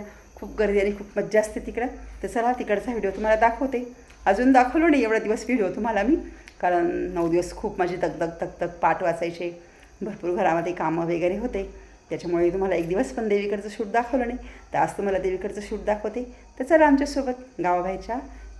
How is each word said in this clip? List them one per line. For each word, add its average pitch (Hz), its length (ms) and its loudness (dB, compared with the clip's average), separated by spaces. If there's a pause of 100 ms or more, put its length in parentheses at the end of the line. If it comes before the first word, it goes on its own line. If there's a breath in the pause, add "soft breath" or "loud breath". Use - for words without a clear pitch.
(340 loud breath)
खूप - 240 -14
गर्दी 202 220 4
आणि 202 100 2
खूप 202 160 -6 (100)
मज्जा 208 240 2
असते 214 200 -2
तिकडं. 233 260 -4 (360 loud breath)
तर 196 60 -4
चला 233 240 2
तिकडचा 247 380 -2
व्हिडिओ 214 200 -2
तुम्हाला 214 300 2
दाखवते. 240 520 0 (340 loud breath)
अजून 233 260 6
दाखवलो 262 360 6
नाही 285 140 6
एवढा 220 160 4
दिवस 214 260 -2
व्हिडिओ 220 240 2
तुम्हाला 208 340 0
मी, 269 140 4 (440 loud breath)
कारण 175 300 2
नऊ 180 380 -2
दिवस 175 280 0
खूप 208 220 -6
माझी 175 180 0
दगदग, 170 320 -2 (120)
दगदग, 175 260 -6
पाठ 165 360 0
वाचायचे, 170 600 -4 (400 loud breath)
भरपूर 180 340 -6
घरामध्ये 170 360 2
कामं 170 320 -2
वगैरे 175 340 0
होते, 208 360 -6 (340 loud breath)
त्याच्यामुळे 170 420 0
तुम्हाला 190 240 0
एक 165 140 0
दिवस 196 240 0
पण 226 160 -4
देवीकडचं 208 400 0
शूट 214 180 -6
दाखवलं 240 400 0
नाही. 247 120 -6 (340 loud breath)
तर 147 60 0
आज 151 140 2
तुम्हाला 196 260 0
देवीकडचं 185 420 -4
शूट 208 260 -6
दाखवते. 214 500 -4 (220 loud breath)
तर 262 60 -2
चला 311 220 6
आमच्यासोबत 277 760 0
गावाबाहेरच्या 185 540 0 (440 loud breath)